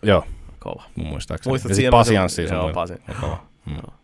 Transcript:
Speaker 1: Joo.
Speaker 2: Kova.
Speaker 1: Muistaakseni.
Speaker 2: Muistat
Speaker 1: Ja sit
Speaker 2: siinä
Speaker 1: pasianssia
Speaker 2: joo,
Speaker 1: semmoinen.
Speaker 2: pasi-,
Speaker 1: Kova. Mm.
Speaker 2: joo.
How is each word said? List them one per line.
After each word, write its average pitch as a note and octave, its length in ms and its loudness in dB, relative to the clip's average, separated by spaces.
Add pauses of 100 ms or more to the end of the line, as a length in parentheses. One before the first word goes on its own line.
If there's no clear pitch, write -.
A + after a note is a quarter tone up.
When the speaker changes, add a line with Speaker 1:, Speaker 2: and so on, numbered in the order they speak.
Speaker 1:
Joo. G2+ 220 4 (340)
Speaker 2:
Kova. - 240 -12 (140)
Speaker 1:
Muistaakseni. D#2+ 560 -6
Speaker 2:
Muistat - 180 -4
Speaker 1:
Ja G2 40 2
sit G#2 80 4
Speaker 2:
siinä B2+ 80 4
Speaker 1:
pasianssia G#2+ 540 4
Speaker 2:
joo, - 40 -4
Speaker 1:
semmoinen. F2+ 260 -2
Speaker 2:
pasi-, F2 460 -8
Speaker 1:
Kova. D2+ 180 -4 (280)
Mm. D2 80 -8
Speaker 2:
joo. - 180 -12 (120)